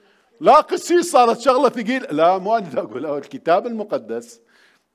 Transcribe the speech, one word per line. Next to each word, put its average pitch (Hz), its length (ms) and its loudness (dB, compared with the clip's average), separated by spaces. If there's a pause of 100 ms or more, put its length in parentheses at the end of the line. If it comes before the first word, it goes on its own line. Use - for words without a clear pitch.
(420)
لا 208 140 6
قسيس 339 560 0
صارت 233 280 4
شغلة 262 300 2
ثقيل. 240 340 -6
لا، 165 340 2
مو 208 200 -2
أنا 185 120 -6
دا 123 120 -6
أقول، 123 240 -10
هو 147 120 -6
الكتاب 165 500 -2
المقدس 127 760 -10 (540)